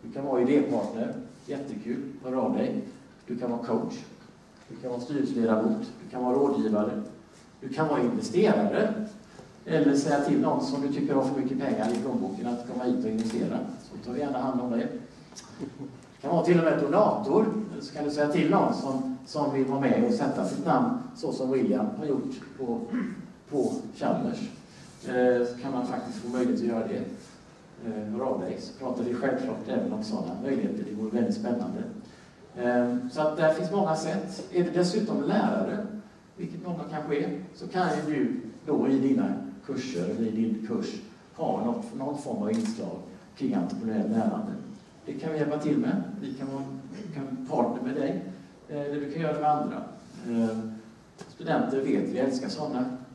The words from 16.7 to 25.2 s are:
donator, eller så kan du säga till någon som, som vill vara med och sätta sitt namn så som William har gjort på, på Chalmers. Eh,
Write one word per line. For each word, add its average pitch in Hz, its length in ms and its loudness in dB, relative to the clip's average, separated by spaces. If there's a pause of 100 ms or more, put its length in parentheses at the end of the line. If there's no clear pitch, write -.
donator, 175 640 4 (260)
eller - 100 -8
så - 120 -12
kan 147 100 -4
du 143 60 0
säga 147 180 2
till 160 220 4
någon - 240 4
som, 131 420 -2 (100)
som 143 280 -2
vill 131 100 4
vara 131 160 0
med 113 240 4
och 113 80 4
sätta - 360 2
sitt - 180 -2
namn 131 320 4 (180)
så 135 160 -4
som 131 200 0
William 120 340 4 (120)
har 151 80 -4
gjort 127 340 0 (180)
på, 117 220 -2 (680)
på 135 220 2 (220)
Chalmers. - 560 -2 (580)
Eh, 123 380 6